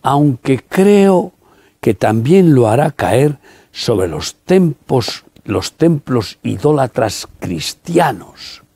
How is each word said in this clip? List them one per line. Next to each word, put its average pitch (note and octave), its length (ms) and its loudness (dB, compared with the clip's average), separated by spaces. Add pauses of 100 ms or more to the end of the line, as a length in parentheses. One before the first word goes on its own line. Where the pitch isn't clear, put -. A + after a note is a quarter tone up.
Aunque C#3 640 0
creo G3 640 2 (480)
que A2+ 140 0
también C3+ 600 2
lo A#2+ 120 4
hará C#3+ 240 0
caer B2+ 460 0 (340)
sobre F#2+ 360 -4
los D2+ 280 -10
templos, D#3+ 880 -2 (220)
los F#2+ 280 -6
templos C#3+ 720 -4
idólatras A#2+ 840 -2 (120)
cristianos - 1200 -6 (120)